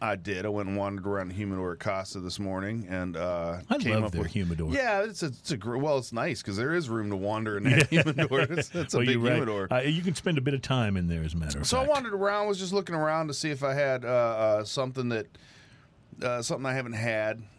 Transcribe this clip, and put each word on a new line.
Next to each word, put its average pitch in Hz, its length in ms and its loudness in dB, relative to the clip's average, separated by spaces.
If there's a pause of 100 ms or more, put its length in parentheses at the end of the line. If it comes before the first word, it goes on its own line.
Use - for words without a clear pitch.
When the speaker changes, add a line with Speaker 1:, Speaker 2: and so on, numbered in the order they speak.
Speaker 1:
I 107 120 2
did. 92 300 -4
I 107 40 0
went 104 200 -2
and 98 80 0
wandered 101 300 -2
around 98 220 -2
the 87 40 -8
humidor 92 380 -2
at 85 80 -8
Casa 95 400 -4
this 90 200 -6
morning, 98 480 -4
and, 90 300 -4
uh, 87 400 -2 (140)
Speaker 2:
I 269 80 4
Speaker 1:
came 175 160 0
Speaker 2:
love 107 80 4
Speaker 1:
up 107 80 -2
Speaker 2:
their 82 100 -2
Speaker 1:
with 80 120 -2
Speaker 2:
humidor. 85 380 0
Speaker 1:
Yeah, 233 320 2
it's 208 200 -4
a, 165 40 0
it's - 220 -8
a - 80 0
gr-, 113 200 -4
well, 143 200 2
it's 127 160 -4
nice 120 300 -2
'cause 98 140 -4
there 139 180 0
is 165 140 0
room 110 200 -2
to 101 60 0
wander 107 420 -2
in 101 60 -2
that 131 240 6
Speaker 2:
<laughs> - 40 -18
Yeah. 160 120 6
Speaker 1:
humidor. 139 380 2
It's, 143 340 -2
it's 170 180 -4
a - 40 0
Speaker 2:
Well, 120 100 4
Speaker 1:
big 123 80 4
Speaker 2:
you're 117 80 2
right. 120 100 4
Speaker 1:
humidor. 104 400 0
Speaker 2:
Uh, 127 80 2
you 156 220 0
can 175 100 0
spend 165 240 0
a 131 40 2
bit 139 120 0
of 135 80 -2
time 113 340 2
in 90 120 0
there, 82 160 0
as 78 100 -2
a 85 40 -4
matter 78 220 -2
of 71 60 -2
Speaker 1:
So 233 120 2
I 262 40 4
Speaker 2:
fact. 285 100 4
Speaker 1:
wandered 254 220 0
around, 202 340 2
was 202 120 0
just 185 140 -4
looking 190 200 0
around 156 360 2
to 139 40 -4
see 156 160 -2
if 139 140 -2
I 139 100 2
had, 135 320 2
uh, - 40 -2
uh, 110 540 4
something 127 460 -2
that, 110 160 0 (960)
uh, 123 220 0
something 135 240 -4
I 131 60 0
haven't 123 200 -2
had. 110 480 0 (180)